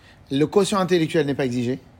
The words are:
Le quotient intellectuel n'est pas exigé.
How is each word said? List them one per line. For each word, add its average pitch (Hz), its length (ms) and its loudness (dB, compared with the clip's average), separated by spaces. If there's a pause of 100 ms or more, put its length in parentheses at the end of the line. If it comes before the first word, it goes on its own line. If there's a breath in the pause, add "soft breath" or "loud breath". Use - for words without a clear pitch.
(300 soft breath)
Le 143 160 2
quotient 202 320 2
intellectuel 165 460 0
n'est 139 100 -2
pas 139 100 -2
exigé. 123 340 -2 (220)